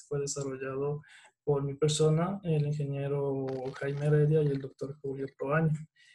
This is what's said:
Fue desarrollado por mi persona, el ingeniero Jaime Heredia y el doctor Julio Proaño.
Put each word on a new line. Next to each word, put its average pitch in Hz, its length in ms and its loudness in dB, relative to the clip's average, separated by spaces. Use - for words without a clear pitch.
Fue 147 120 -4
desarrollado 139 840 -6
por 143 200 2
mi 139 120 -4
persona, 156 680 2
el 156 220 2
ingeniero 139 800 -2
Jaime 143 280 -2
Heredia 151 340 6
y 147 60 4
el 139 140 0
doctor 139 400 -10
Julio 135 260 -6
Proaño. 151 340 2